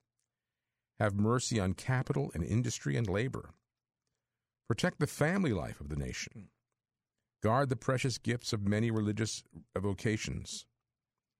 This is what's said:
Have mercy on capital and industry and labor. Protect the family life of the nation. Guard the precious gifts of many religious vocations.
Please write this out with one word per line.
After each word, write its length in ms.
Have 160
mercy 440
on 140
capital 640
and 100
industry 500
and 140
labor. 460
Protect 300
the 80
family 480
life 260
of 80
the 80
nation. 520
Guard 280
the 60
precious 420
gifts 340
of 160
many 220
religious 520
vocations. 920